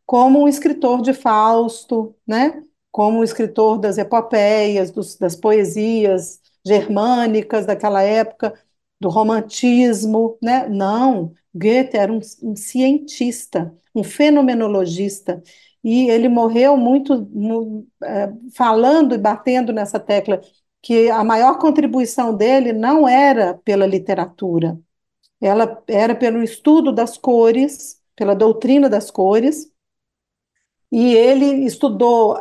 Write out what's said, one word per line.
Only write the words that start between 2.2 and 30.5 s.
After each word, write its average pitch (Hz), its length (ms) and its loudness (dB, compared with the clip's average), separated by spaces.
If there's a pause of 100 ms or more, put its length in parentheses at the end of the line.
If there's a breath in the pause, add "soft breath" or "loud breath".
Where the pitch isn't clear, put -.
né? 269 360 -2 (280)
Como 220 300 0
um 226 40 0
escritor 220 540 0
das 196 180 -4
epopeias, 208 920 0
dos, - 260 -12
das 175 180 -4
poesias 214 1080 0 (280)
germânicas 214 960 0
daquela 202 360 -2
época, 220 520 -2 (460 loud breath)
do 196 80 -4
romantismo, 220 1300 0
né? 240 260 -2
Não, 202 640 -2 (220)
Goethe 226 420 0
era 202 160 0
um, 226 80 -4 (220)
um 214 140 -8
cientista, 254 1200 -4 (200)
um 208 100 -4
fenomenologista, 220 1400 -2 (400 soft breath)
e 240 280 0
ele 233 180 2
morreu 240 480 2
muito, 262 560 0
mu-, 214 540 -6 (160)
é, 202 300 -6 (220)
falando 247 600 2
e 226 40 -2
batendo 226 540 -2
nessa 214 280 -6
tecla 202 400 -2 (420 soft breath)
que 233 280 2
a 220 140 0
maior 233 340 2
contribuição 254 800 0
dele 240 360 2
não 262 360 2
era 269 460 4 (100)
pela 196 220 2
literatura, 180 920 -4 (640)
ela 220 480 -2
era 220 260 0
pelo 233 280 -2
estudo 302 500 2
das - 260 -4
cores, 240 800 0 (160)
pela 202 180 0
doutrina 220 540 2
das 202 220 -4
cores, 226 640 0 (1200)